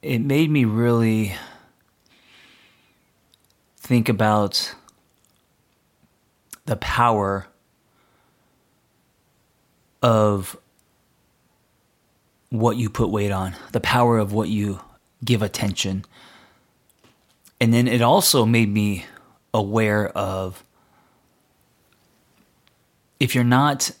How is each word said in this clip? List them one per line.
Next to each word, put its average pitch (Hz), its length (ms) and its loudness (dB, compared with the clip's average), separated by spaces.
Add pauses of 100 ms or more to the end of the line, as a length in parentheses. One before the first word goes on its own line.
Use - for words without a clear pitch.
it 127 180 -2
made 139 300 0
me 143 160 2
really 110 680 2 (2500)
think 120 320 0
about 107 640 0 (1900)
the 110 100 -2
power 101 720 0 (2500)
of 107 560 2 (1900)
what 113 280 0
you 113 120 -2
put 104 200 -2
weight 101 220 -2
on, 95 240 -4 (160)
the 117 80 -2
power 120 400 2
of 101 120 -2
what 104 180 -2
you 101 300 -4 (440)
give 120 180 0
attention. 98 640 -4 (1500)
And 117 140 4
then 120 140 4
it 117 140 2
also 135 440 4
made 113 240 2
me 104 360 -2 (480)
aware 104 560 0
of, 95 540 -8 (2500)
if 131 140 -2
you're 123 100 0
not 135 580 0